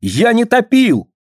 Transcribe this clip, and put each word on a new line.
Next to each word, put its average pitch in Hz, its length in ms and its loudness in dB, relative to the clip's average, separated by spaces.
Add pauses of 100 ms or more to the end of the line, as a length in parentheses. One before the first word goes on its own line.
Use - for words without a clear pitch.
Я 131 320 -2
не 233 120 0
топил! 247 640 0 (140)